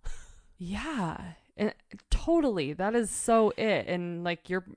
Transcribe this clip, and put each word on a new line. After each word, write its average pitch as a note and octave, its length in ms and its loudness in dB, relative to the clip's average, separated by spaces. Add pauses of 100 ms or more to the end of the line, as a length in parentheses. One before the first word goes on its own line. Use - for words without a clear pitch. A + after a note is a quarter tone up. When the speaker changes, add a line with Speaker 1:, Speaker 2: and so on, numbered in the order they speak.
Speaker 1:
<laughs> - 140 -4 (400)
Speaker 2:
Yeah. G3+ 640 -4 (360)
And G#3 180 -2 (360)
totally. A#3 640 2
That F#3+ 220 0
is A#3 160 2
so A3+ 460 4
it. F#3 320 0
And, F3 340 -4
like, E3+ 260 -4
your, F3+ 160 -2 (120)